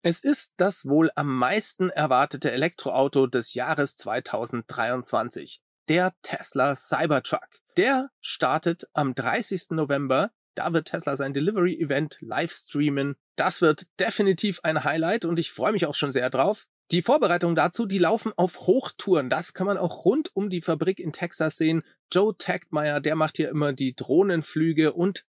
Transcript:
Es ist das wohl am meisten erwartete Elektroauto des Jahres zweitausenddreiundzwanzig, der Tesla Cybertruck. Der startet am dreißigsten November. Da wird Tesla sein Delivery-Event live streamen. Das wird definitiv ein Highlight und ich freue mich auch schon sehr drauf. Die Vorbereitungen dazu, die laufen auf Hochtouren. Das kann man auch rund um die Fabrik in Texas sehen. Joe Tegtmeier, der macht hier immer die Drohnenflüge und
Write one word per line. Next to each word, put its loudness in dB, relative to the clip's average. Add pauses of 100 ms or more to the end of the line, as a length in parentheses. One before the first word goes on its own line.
Es 2
ist 0
das 0
wohl 4
am -2
meisten 0
erwartete 0
Elektroauto 2
des -2
Jahres -2
zweitausenddreiundzwanzig, -4 (260)
der 2
Tesla -2
Cybertruck. -2 (300)
Der 2 (100)
startet -2
am 0
dreißigsten -4
November. 0 (260)
Da -4
wird 0
Tesla -4
sein -4
Delivery-Event 0
live -4
streamen. -2 (200)
Das 0
wird 4 (120)
definitiv 0
ein -2
Highlight 0
und 0
ich -4
freue 0
mich 0
auch -6
schon -2
sehr 0
drauf. 2 (240)
Die 2
Vorbereitungen 4
dazu, 2
die -2
laufen 2
auf 0
Hochtouren. 2
Das 0
kann -2
man 0
auch -4
rund 2
um -2
die -2
Fabrik -2
in -6
Texas -2
sehen. 2 (300)
Joe 2
Tegtmeier, -2
der 0
macht -2
hier 0
immer 0
die -4
Drohnenflüge 2
und -2